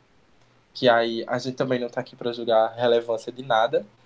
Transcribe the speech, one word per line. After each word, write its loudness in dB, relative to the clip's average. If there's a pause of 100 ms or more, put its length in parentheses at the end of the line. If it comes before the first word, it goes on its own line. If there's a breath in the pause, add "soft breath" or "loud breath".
(760)
Que 2
aí 2
a -2
gente -6
também -2
não -4
tá -6
aqui -14
pra -6
julgar 2
a -18
relevância 0
de -14
nada, 0 (200)